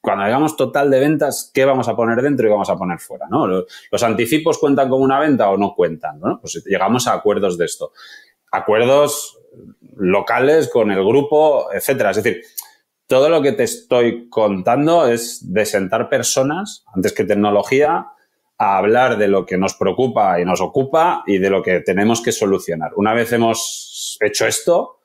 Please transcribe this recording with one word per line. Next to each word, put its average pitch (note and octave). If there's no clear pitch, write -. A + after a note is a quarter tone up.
cuando G2
hagamos C#3
total C#3
de C3
ventas, D3
¿qué C3
vamos C3
a G#2+
poner A#2
dentro C3
y G#2
vamos G2+
a F#2
poner F2+
fuera, -
no? C#3+
¿Lo-, F#2
los G#2
anticipos D3
cuentan C#3
como C3+
una C3+
venta C3+
o G2
no G2
cuentan, D#2+
no? B2
Pues -
llegamos A#2
a G#2+
acuerdos G2
de E2+
esto. -
Acuerdos B2+
locales B2+
con A2
el F#2+
grupo, C#3+
etcétera. G#2
Es G2+
decir, G#2
todo C3+
lo D#3+
que C3+
te A#2
estoy A#2
contando B2
es -
de G2+
sentar G2+
personas, C#3+
antes F#2
que G#2+
tecnología, G#2
a G2
hablar A2+
de G#2
lo G2
que F#2
nos F#2+
preocupa G2
y F2
nos F2+
ocupa C3+
y G2
de F#2+
lo F#2+
que F2+
tenemos G#2+
que A2+
solucionar. F2+
Una G#2+
vez A#2
hemos -
hecho G#2+
esto F3